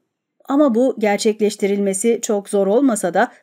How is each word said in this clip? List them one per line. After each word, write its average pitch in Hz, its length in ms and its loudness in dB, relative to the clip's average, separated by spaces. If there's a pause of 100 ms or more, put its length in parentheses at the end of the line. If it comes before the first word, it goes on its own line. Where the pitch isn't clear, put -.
(500)
Ama 277 260 2
bu 247 240 2
gerçekleştirilmesi 202 1200 0
çok 202 280 -4
zor 196 180 0
olmasa 208 460 0
da 214 180 0 (120)